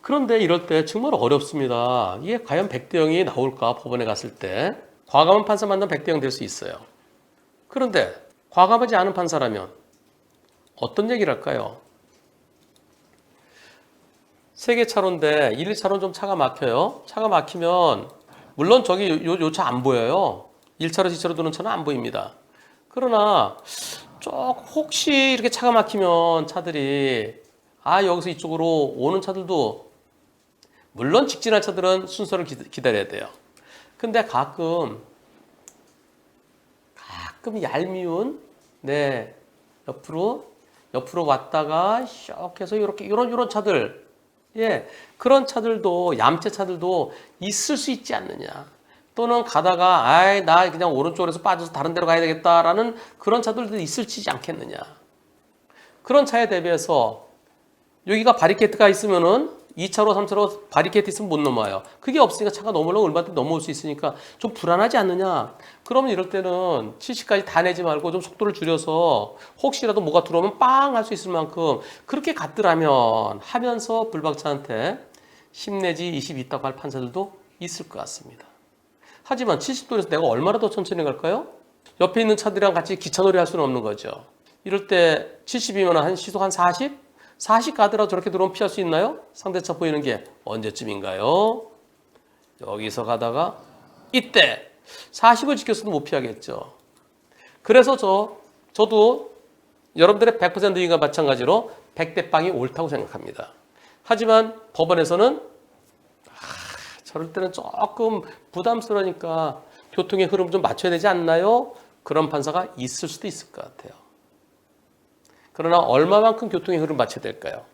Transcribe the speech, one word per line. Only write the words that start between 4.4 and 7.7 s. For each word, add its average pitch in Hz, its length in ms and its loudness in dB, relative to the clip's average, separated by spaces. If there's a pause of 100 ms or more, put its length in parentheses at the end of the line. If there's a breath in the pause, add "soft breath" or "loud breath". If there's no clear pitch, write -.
과감한 185 400 4
판사 214 220 -2
만나면 196 220 -2
백 147 160 -6
대 170 60 -2
영 156 80 0
될 131 120 -4
수 127 120 -10
있어요. - 300 -10 (920)
그런데 202 440 0 (380)